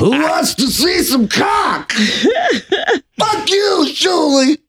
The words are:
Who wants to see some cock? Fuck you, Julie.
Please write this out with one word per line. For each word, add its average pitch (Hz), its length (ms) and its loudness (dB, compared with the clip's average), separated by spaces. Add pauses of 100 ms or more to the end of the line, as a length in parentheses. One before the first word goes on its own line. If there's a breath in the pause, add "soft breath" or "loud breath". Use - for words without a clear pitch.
Who 170 80 4
wants 294 460 0
to 247 100 0
see 311 380 0
some 240 240 0
cock? - 640 -2
Fuck 427 1600 -2
you, 392 420 2
Julie. 302 640 2 (100)